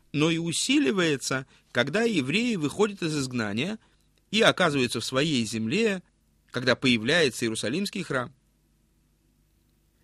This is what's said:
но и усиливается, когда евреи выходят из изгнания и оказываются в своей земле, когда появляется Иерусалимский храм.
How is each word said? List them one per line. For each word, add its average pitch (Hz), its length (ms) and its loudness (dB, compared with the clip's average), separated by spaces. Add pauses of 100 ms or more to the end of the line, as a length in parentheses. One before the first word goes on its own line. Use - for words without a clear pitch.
(120)
но 147 180 2
и 165 80 0
усиливается, 170 1080 0 (240)
когда 143 320 0
евреи 208 540 0
выходят 196 440 -2
из 156 160 -2
изгнания 127 640 -4 (500)
и 214 120 2
оказываются 143 580 2
в 110 60 -6
своей 135 400 0
земле, 147 580 -2 (480)
когда 123 240 0
появляется 123 680 2
Иерусалимский 143 580 -4
храм. 131 280 -4 (1700)